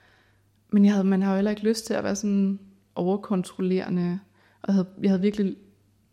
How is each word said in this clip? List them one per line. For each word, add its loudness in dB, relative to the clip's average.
Men 6
jeg 6
havde, 2
man 2
har 0
jo 0
heller 0
ikke -6
lyst -2
til -4
at -2
være -2
sådan 0
overkontrollerende, -2
og -2
havde, 2
jeg 2
havde 2
virkelig, -2